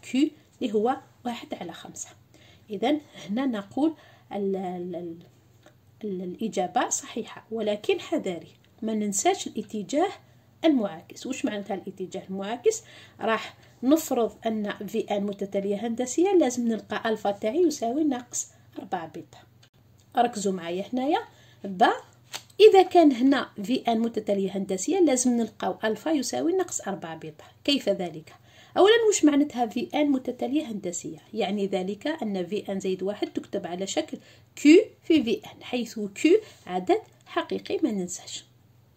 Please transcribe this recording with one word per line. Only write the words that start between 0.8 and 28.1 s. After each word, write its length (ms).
واحد 280
على 200
خمسة. 360
إذا 280
هنا 160
نقول 480
ال-، 240
ال-، 400
ال-، 280
ال-، 180
الإجابة 680
صحيحة، 640
ولكن 480
حذاري 520
ما 120
ننساش 540
الاتجاه 600
المعاكس. 600
وش 180
معناتها 300
الاتجاه 540
المعاكس؟ 540
راح 360
نفرض 480
أن 280
في 120
ان 240
متتالية 640
هندسية، 460
لازم 340
نلقى 420
ألفا 220
تاعي 300
يساوي 420
ناقص 440
أربعة 280
بيتا. 300
ركزوا 360
معايا 400
هنايا، 260
با 300
إذا 220
كان 300
هنا 380
في 120
ان 240
متتالية 580
هندسية 420
لازم 380
نلقاو 460
ألفا 260
يساوي 440
ناقص 280
أربعة 340
بيتا. 280
كيف 260
ذلك؟ 440